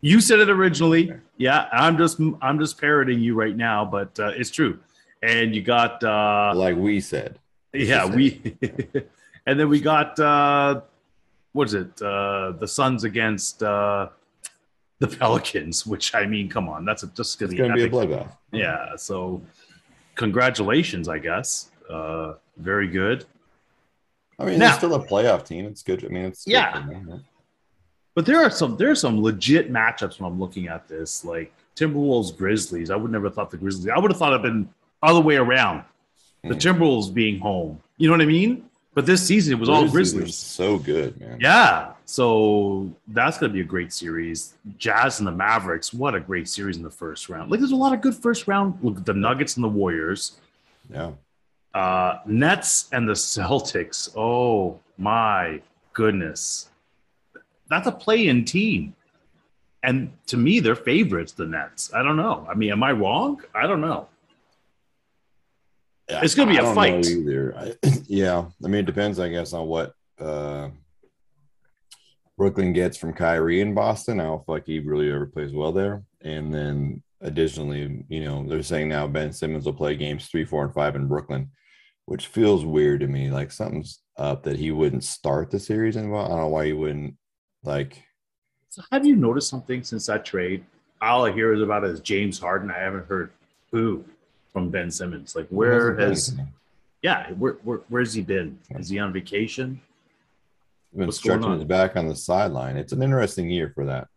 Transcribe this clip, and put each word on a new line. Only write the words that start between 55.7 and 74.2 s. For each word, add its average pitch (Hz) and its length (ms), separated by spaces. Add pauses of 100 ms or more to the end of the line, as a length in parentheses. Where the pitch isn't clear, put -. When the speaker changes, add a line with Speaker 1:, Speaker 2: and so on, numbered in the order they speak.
Speaker 1:
goodness. 98 720 (1040)
That's 175 180
a - 60
play-in 190 500
team. 170 500 (880)
And 127 280 (160)
to - 80
me, 156 240
they're 120 160
favorites, 123 560
the 87 140
Nets. 78 480
I 117 100
don't 151 140
know. 156 340
I 95 40
mean, 107 180
am 110 100
I 139 80
wrong? 139 500 (140)
I 120 120
don't 185 120
know. 151 300 (2000)
Speaker 2:
Yeah, 156 140
Speaker 1:
It's 160 120
gonna 254 160
be 151 60
Speaker 2:
I 170 40
Speaker 1:
a 226 40
Speaker 2:
don't 226 100
Speaker 1:
fight. 90 300
Speaker 2:
know 85 40
either. 69 480
I, 101 240
<clears throat> 135 260
yeah. 92 360 (180)
I 71 60
mean, 101 140
it 92 40
depends, 101 320
I 87 120
guess, 85 240
on 82 140
what, 80 260 (260)
uh, 73 480 (1700)
Brooklyn 95 360
gets 90 240
from 82 160
Kyrie 85 480
in 104 120
Boston. 107 460
I 82 40